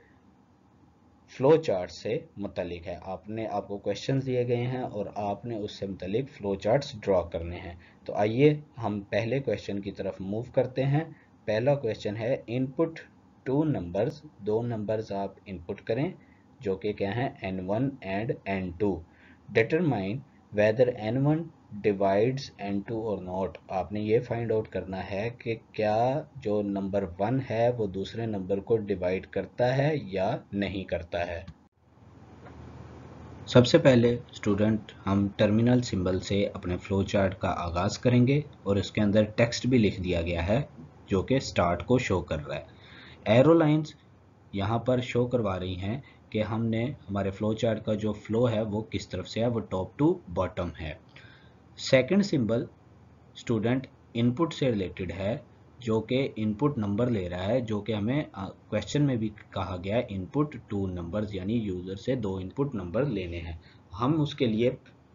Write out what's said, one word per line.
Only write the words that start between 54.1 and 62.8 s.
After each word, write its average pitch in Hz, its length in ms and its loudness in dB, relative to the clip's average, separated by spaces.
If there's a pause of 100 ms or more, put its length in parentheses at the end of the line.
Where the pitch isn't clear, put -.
इनपुट 123 360 2
से 135 180 2
रिलेटेड 92 420 -2
है 98 320 -4 (380)
जो 110 180 2
कि 127 220 2 (160)
इनपुट 110 400 0
नंबर 107 320 0
ले 95 180 0
रहा 90 140 -4
है, 113 180 2
जो 107 200 -2
कि 110 120 -4
हमें, 110 420 -2
अ, 95 100 -8 (260)
question 107 320 0
में 135 160 2
भी 110 100 -2 (260)
कहा 92 220 -4
गया 95 200 -2
है 127 120 0
input 120 480 -2 (140)
two 101 200 -2
numbers, 90 440 -4
यानी 98 240 -2
user 95 380 -4
से 127 200 -2
दो 98 240 -2
input 135 340 -4
नंबर 92 300 -2